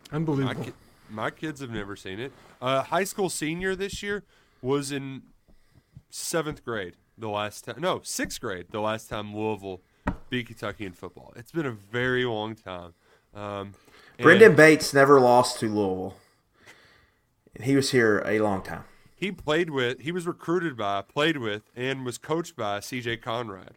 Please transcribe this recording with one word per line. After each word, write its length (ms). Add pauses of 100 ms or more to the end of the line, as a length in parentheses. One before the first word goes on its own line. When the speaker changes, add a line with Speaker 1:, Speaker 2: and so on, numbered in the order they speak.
(100)
Speaker 1:
Unbelievable. 480
Speaker 2:
my 60
ki-, 80 (380)
my 200
kids 300
have 100
never 260
seen 220
it. 140 (280)
Uh, 220
high 220
school 240
senior 460
this 280
year 220 (360)
was 320
in 300 (880)
seventh 540
grade 320 (200)
the 120
last 360
time. 140
No, 240
sixth 380
grade 300
the 100
last 280
time 280
Louisville 440 (500)
beat 160
Kentucky 400
in 60
football. 440
It's 160
been 140
a 60
very 520
long 300
time. 400 (400)
Um, 400 (440)
and 40
Speaker 3:
Brendan 340
Bates 360
never 280
lost 400
to 60
Louisville. 500 (1400)
And 100
he 120
was 140
here 360
a 140
long 220
time. 220 (300)
Speaker 2:
He 160
played 400
with, 300
he 100
was 160
recruited 500
by, 260
played 340
with, 260 (140)
and 280
was 140
coached 380
by 240
C 200
J 160
Conrad 600